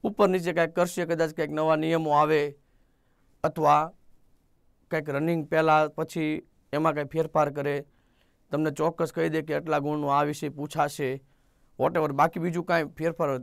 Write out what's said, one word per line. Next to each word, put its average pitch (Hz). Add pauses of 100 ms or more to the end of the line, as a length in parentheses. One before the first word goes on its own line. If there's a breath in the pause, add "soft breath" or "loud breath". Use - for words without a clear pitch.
ઉપર 208
નીચે 180
કાંઈક 165
કરશે, 175
કદાચ 160
કાંઈક 151
નવા 156
નિયમો 160
આવે 151 (1040)
અથવા 151 (1080)
કાંઈક 156
રનિંગ 160
પહેલાં 156
પછી 160 (440)
એમાં 151
કાંઈ 147
ફેરફાર 160 (100)
કરે, 143 (760)
તમને 151
ચોક્કસ 160
કહી 165
દે 156
કે 151
આટલા 151
ગુણનો 147 (100)
આ 147
વિષય 151
પૂછાશે, 143 (720)
whatever. 147
બાકી 156
બીજું 170
કાંઈ 165
ફેરફાર 165 (140)